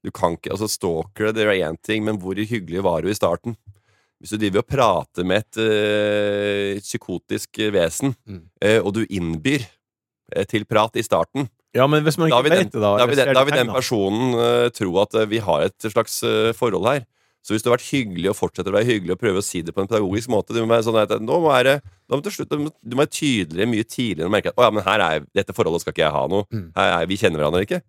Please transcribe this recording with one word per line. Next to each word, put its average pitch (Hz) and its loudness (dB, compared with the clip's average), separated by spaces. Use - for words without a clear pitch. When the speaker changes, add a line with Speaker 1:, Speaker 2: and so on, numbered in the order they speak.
Speaker 1:
Du 98 -8
kan 85 -2
ikke, - -10
altså, 107 -4
stalkere, 95 -4
det 110 0
er 92 0
en 80 -6
ting, 107 -2
men 107 -2
hvor 92 -8
hyggelig 98 -6
var 85 0
du 87 -2
i 104 -2
starten? 104 -2
Hvis - -18
du 107 -4
driver 101 0
og - -4
prater 95 0
med 92 2
et, - -14
eh, 104 0
psykotisk - -8
vesen, 98 0
Speaker 2:
Mm. 85 -16
Speaker 1:
eh, 107 4
og 98 -2
du 110 0
innbyr, 90 -2
eh, 98 -2
til 104 -2
prat 107 2
i 120 -2
starten, 113 -2
Speaker 3:
Ja, 127 6
men 151 4
hvis 156 0
man 160 2
Speaker 1:
da 120 6
Speaker 3:
ikke 127 4
Speaker 1:
vil 151 2
Speaker 3:
vet 175 6
Speaker 1:
den, 107 0
Speaker 3:
det 113 -4
da, 101 4
Speaker 1:
da 123 4
vil 143 0
Speaker 3:
eller - 2
Speaker 1:
den, 131 4
Speaker 3:
ser 135 2
Speaker 1:
da 131 6
vil 147 2
den 123 4
Speaker 3:
tegna. 110 -6
Speaker 1:
personen, 120 0
eh, 120 0
tro 92 -2
at, 107 -2
eh, 110 2
vi 107 -2
har 87 0
et 95 -2
slags, - -2
eh, 110 2
forhold 101 -2
her. 131 0
Så 104 -4
hvis 110 -2
du 123 0
har 123 4
vært - -8
hyggelig 98 -2
og - 0
fortsetter 92 -4
å 101 2
være 113 2
hyggelig 101 -2
og 92 -2
prøver 98 0
å - -4
si - -6
det 82 -10
på 98 -2
en 98 -4
pedagogisk 107 -2
måte, 110 0
du 117 0
må 110 -2
være 117 4
sånn 110 2
at 107 0
nå 135 0
må 160 2
være, 135 4
da 127 -2
må 147 -2
du 190 -6
slutte, - -10
du 151 -2
må, 151 -6
du 120 -8
må 147 4
være - -14
tydeligere 101 -2
mye 113 0
tidligere 90 -4
og 92 0
merke 98 2
at, - -8
"Å 120 4
ja, 117 8
men 104 -2
her 98 2
er, 78 2
dette 98 -2
forholdet 85 0
skal 76 -8
ikke 80 2
jeg 76 2
ha 69 -2
noe. 98 0
Speaker 2:
Mm. 87 -8
Speaker 1:
Her 90 2
er, 82 0
vi 98 -2
kjenner 90 2
hverandre 85 2
ikke. 180 -4